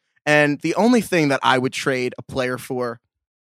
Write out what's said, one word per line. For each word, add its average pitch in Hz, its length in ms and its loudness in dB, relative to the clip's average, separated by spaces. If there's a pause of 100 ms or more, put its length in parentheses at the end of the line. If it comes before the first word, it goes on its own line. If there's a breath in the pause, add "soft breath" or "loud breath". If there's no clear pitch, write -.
(260)
And 147 360 4
the 160 140 -2
only 233 260 4
thing 165 260 0
that 139 160 0
I 127 140 2
would 131 160 -2
trade 127 440 -4
a - 40 -12
player 127 360 -6
for 123 440 -8 (400)